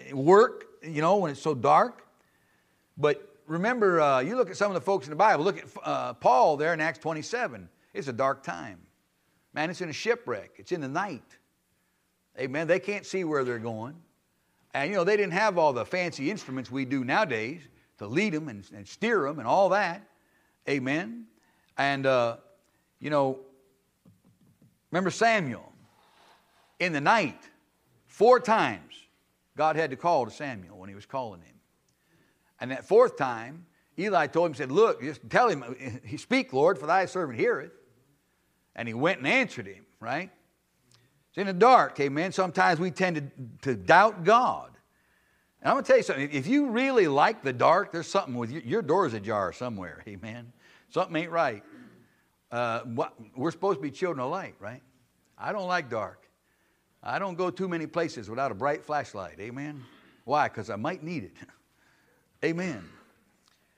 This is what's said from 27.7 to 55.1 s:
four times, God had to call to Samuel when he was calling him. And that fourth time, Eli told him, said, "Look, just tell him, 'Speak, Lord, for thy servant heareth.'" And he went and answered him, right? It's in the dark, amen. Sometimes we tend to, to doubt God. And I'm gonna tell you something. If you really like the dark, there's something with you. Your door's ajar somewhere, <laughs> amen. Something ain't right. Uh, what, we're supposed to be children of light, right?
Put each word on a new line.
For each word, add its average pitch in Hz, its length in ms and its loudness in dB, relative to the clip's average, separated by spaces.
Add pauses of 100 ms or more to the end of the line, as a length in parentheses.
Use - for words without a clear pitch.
four 240 320 6
times, 151 560 0 (640)
God 151 200 0
had 156 140 -2
to 131 60 -10
call 160 300 0
to 107 40 -12
Samuel 104 460 -12
when 95 140 -18
he 98 40 -18
was 101 120 -20
calling 113 340 -10
him. - 160 -20 (1040)
And 120 100 -8
that 127 140 -10
fourth 226 320 4
time, 131 480 -6 (340)
Eli 180 280 2
told 165 240 0
him, 147 40 -10
said, 131 160 -8
"Look, 196 300 4
just 135 300 -12
tell 233 180 4
him, 127 520 -6 (160)
'Speak, - 360 -2
Lord, 151 260 4
for 147 80 -8
thy 180 200 2
servant 160 320 -6
heareth.'" 175 340 -2 (1040)
And 117 120 -8
he 113 80 -8
went 156 240 0
and 127 80 -6
answered 196 400 -2
him, 95 180 -18 (140)
right? 143 320 -8 (1000)
It's - 80 -10
in 196 100 -2
the 190 40 -4
dark, 190 460 6
amen. 143 320 -2
Sometimes 185 480 2
we 175 140 -2
tend 180 240 -2
to, 135 540 -8
to 120 60 0
doubt 175 460 6
God. 175 480 2 (880)
And - 80 -2
I'm 196 60 4
gonna 269 120 -2
tell - 100 8
you 220 80 4
something. 143 260 -2
If 143 160 -2
you 277 220 2
really 240 400 4
like 156 340 2
the 135 100 -2
dark, 143 380 4
there's 165 160 -8
something 180 280 -2
with 120 180 -6
you. 151 120 -10
Your 185 180 -2
door's 156 320 0
ajar 101 380 -4
somewhere, 92 520 -10
<laughs> - 40 -16
amen. 113 440 -16 (380)
Something 156 260 -4
ain't 165 160 -4
right. 139 320 -2 (880)
Uh, 120 300 -2
what, 127 320 -6 (220)
we're 139 140 -2
supposed 190 280 -2
to - 40 -10
be 147 80 -6
children 147 340 -6
of 131 60 -4
light, 160 300 -10
right? 117 200 -14 (560)